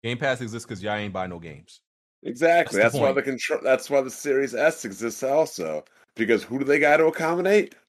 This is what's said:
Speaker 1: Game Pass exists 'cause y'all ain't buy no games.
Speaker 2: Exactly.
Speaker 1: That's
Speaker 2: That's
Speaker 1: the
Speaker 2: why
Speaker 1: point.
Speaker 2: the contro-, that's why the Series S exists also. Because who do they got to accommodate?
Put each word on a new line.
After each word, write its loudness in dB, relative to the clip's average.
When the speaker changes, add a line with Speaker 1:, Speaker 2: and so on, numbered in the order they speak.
Speaker 1:
Game -4
Pass -2
exists -10
'cause -10
y'all -2
ain't -6
buy -4
no -10
games. -20
Speaker 2:
Exactly. 2
Speaker 1:
That's 6
Speaker 2:
That's -8
Speaker 1:
the 0
Speaker 2:
why 4
Speaker 1:
point. 0
Speaker 2:
the -4
contro-, -6
that's 0
why 2
the -4
Series -2
S 0
exists -8
also. -2
Because 2
who -8
do -2
they 2
got 4
to 6
accommodate? 2